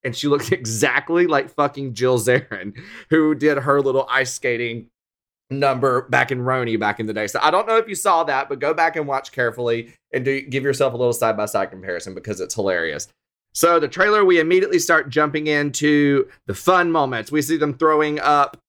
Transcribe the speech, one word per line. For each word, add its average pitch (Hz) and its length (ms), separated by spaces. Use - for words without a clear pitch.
And 123 120
she 143 140
looks 143 220
<laughs> - 20
exactly 131 720
like 143 220
fucking 139 440
Jill 127 240
Zarin, 104 600
who 156 260
did 143 220
her 139 240
little 131 280
ice 127 240
skating 117 540
number 135 600
back 127 200
in 127 100
Roni 123 380
back 104 220
in 110 60
the 107 80
day. 107 140
So - 140
I 156 100
don't 202 160
know 226 100
if 226 100
you 202 80
saw 170 300
that, 135 240
but 135 100
go 143 140
back 165 240
and 147 100
watch 135 240
carefully 117 600
and 127 140
do, 139 160
give 139 220
yourself 131 300
a 120 40
little 123 160
side-by-side 107 580
comparison 92 420
because 95 280
it's 87 120
hilarious. 85 540
So 170 260
the 151 80
trailer, 208 360
we 180 160
immediately 180 380
start 156 320
jumping 151 380
into 147 800
the - 80
fun 175 380
moments. 131 400
We 151 100
see 151 160
them 147 180
throwing 151 440
up 143 500